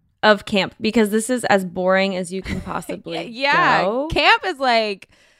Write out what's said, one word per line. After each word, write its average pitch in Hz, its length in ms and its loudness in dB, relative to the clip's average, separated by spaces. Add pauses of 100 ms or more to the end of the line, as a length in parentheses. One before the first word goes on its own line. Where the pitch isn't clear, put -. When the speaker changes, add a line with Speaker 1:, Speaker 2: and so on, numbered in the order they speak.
(220)
Speaker 1:
of 208 220 4
camp 190 380 -2
because 214 300 2
this 220 180 0
is 247 160 -2
as 196 180 2
boring 185 540 0
as 180 160 -8
you 190 80 -6
can 196 200 -6
Speaker 2:
<laughs> 180 140 -10
Speaker 1:
possibly 170 540 -10
Speaker 2:
Yeah, 269 540 2
Speaker 1:
go. 240 260 -2
Speaker 2:
camp 415 360 2
is 349 140 -4
like, 226 480 0 (320)